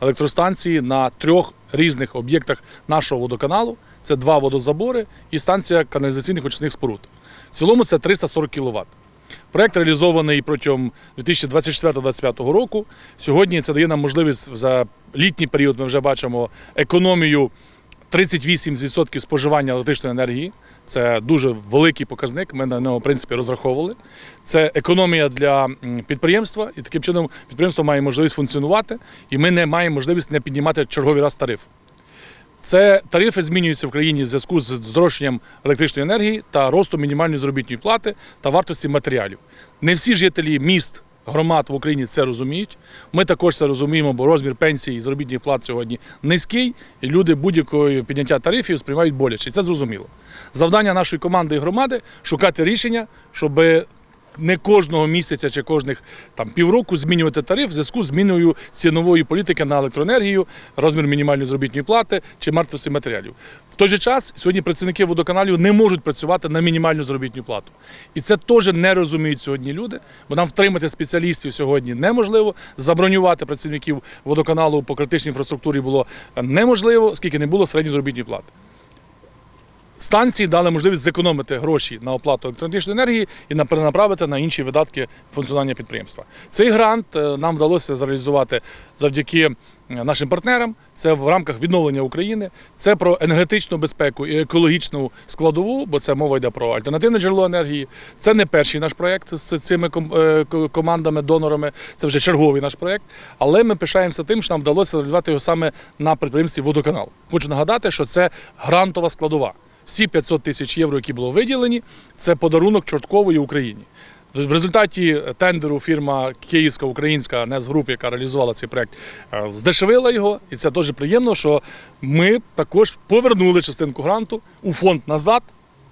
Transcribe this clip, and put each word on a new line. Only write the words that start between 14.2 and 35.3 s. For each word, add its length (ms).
за 300
літній 320
період 320
ми 60
вже 140
бачимо 500
економію 760
тридцять 360
вісім 300
відсотків 460
споживання 520
електричної 380
енергії. 400
Це 360
дуже 340
великий 360
показник, 480
ми 120
на 140
нього, 180
в 40
принципі, 340
розраховували. 580
Це 320
економія 540
для, 360
м, 420
підприємства, 680
і 40
таким 200
чином 280
підприємство 360
має 180
можливість 340
функціонувати, 640
і 80
ми 140
не 140
маємо 280
можливість 380
не 80
піднімати 460
черговий 360
раз 140
тариф. 260
Це 480
тарифи 320
змінюються 460
в 40
країні 320
в 40
зв'язку 320
з 60
зрощенням 760